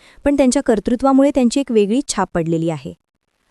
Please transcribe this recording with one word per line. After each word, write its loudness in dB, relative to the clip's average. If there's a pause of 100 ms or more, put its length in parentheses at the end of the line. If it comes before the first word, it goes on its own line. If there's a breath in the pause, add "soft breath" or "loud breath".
(260 soft breath)
पण 2
त्यांच्या 2
कर्तृत्वामुळे 2
त्यांची 0
एक -6
वेगळीच 0
छाप -2
पडलेली -2
आहे. -10 (560)